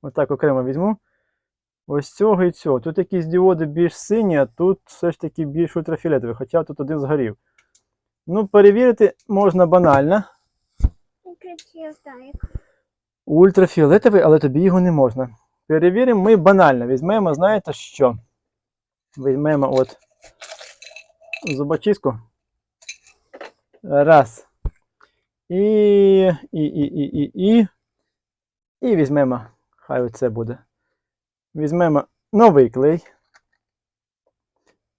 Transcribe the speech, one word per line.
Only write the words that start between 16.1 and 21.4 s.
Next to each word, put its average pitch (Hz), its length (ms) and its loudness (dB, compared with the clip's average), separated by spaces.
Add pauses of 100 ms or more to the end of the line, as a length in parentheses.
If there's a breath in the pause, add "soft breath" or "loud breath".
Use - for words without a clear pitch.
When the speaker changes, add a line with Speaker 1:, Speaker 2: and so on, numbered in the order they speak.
Speaker 1:
ми 220 120 4
банально. 160 520 2
Візьмемо, 165 460 -2
знаєте 185 400 -2
що? 123 440 -2 (1000)
Візьмемо 139 560 -2
от 131 240 -2 (1500)